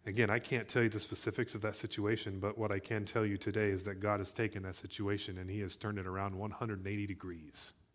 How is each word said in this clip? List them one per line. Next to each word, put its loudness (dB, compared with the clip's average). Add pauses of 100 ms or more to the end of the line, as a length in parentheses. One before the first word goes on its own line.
Again, 6
I 6
can't -2
tell 6
you 6
the 0
specifics 0
of -2
that 0
situation, 0
but 0
what 0
I 2
can -2
tell 2
you 2
today 2
is 2
that -4
God 2
has -4
taken -2
that -6
situation -2
and -6
he -4
has -2
turned -2
it -4
around -2
one -4
hundred -4
and -6
eighty -2
degrees. -6 (220)